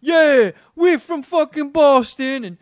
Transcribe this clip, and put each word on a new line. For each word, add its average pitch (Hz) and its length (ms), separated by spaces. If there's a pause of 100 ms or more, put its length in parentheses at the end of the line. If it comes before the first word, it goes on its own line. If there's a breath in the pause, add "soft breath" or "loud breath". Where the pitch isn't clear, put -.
Yeah, 285 500 (260 soft breath)
we're 339 220
from 311 240
fucking 302 480
Boston, 269 720
and 175 180